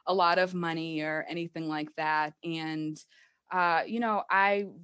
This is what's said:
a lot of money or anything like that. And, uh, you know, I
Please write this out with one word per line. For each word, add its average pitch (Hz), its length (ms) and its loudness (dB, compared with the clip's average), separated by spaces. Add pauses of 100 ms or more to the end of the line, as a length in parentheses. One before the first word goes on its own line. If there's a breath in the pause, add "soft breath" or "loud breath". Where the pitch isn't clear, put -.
a 180 40 4
lot 175 260 6
of 185 140 2
money 165 480 -2
or 156 260 -2
anything 165 400 -6
like 151 300 -4
that. 156 440 0
And, 156 560 -6 (540 soft breath)
uh, 175 340 2
you 226 140 -4
know, 214 300 0
I 202 380 4 (160)